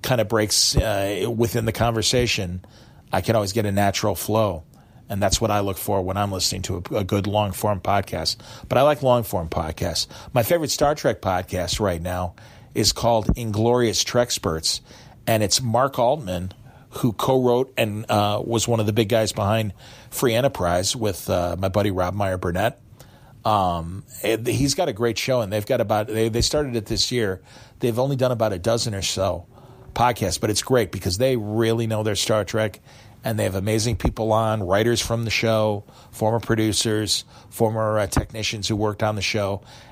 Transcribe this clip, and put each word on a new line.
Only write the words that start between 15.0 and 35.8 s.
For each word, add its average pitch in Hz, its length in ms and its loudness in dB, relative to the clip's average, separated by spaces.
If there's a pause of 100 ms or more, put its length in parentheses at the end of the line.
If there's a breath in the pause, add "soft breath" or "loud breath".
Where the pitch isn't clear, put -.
and 110 160 2
it's - 180 0
Mark 127 380 0
Altman, 98 540 0 (460 loud breath)
who 123 120 2
co-wrote 127 640 2
and, 107 340 -2
uh, 104 360 2
was 117 240 0
one 117 100 2
of 107 60 0
the 107 80 2
big 107 160 2
guys 110 240 2
behind 107 400 0 (380 loud breath)
Free 120 220 2
Enterprise 101 640 2
with, 104 340 -4
uh, 87 300 0
my 95 80 0
buddy 101 240 0
Rob 90 220 -2
Meyer 98 240 -2
Burnett. 92 420 -2 (640 loud breath)
Um, 90 640 0 (180)
it, 113 240 0
he's 135 280 2
got 180 120 0
a 131 60 -2
great 113 240 0
show, 127 240 0
and 98 100 -4
they've 104 140 -2
got 123 160 2
about, 107 260 0
they, 110 220 0
they 117 120 0
started 139 360 0
it 104 80 -6
this - 260 -2
year. 107 300 -2 (380 loud breath)
They've 120 200 0
only 139 160 0
done 127 160 2
about 110 220 0
a 90 60 -6
dozen 113 360 0
or 95 60 -6
so 92 440 -2 (480 loud breath)
podcasts, 117 460 2
but 113 100 0
it's 104 140 -2
great 120 280 2
because 92 260 -2
they 131 180 2
really 113 500 0
know 110 160 -2
their 107 140 0
Star 107 300 0
Trek, 110 340 -2 (460 loud breath)
and 113 120 -2
they 107 60 0
have 98 120 0
amazing 107 420 0
people 110 340 0
on, 110 320 2
writers 110 380 4
from 117 240 -2
the 110 60 -2
show, 107 520 0 (280 loud breath)